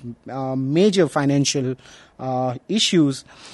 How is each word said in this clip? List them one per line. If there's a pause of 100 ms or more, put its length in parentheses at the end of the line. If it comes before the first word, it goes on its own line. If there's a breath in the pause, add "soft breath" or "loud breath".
(280)
uh,
major
financial, (420 soft breath)
uh, (120)
issues, (300 loud breath)